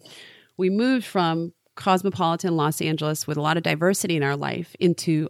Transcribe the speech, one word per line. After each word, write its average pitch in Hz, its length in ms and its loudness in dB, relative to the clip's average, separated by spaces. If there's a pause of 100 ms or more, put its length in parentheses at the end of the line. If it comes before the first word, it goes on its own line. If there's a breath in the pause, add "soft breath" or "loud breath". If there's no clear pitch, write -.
(580 soft breath)
we 185 120 2
moved 240 360 2
from 170 480 0 (220)
cosmopolitan 185 800 0
Los 151 240 0
Angeles 156 460 -2
with 151 100 -2
a 147 40 -2
lot 156 160 2
of 165 60 -2
diversity 170 540 0
in 143 60 0
our 139 120 0
life 147 440 -6
into 165 500 0